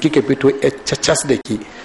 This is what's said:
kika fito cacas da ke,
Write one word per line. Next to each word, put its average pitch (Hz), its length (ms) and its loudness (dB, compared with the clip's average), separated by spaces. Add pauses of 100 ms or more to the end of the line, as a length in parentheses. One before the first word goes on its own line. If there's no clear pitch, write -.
kika 151 220 2
fito 135 260 2 (380)
cacas - 400 0
da 139 100 2
ke, - 240 -6 (240)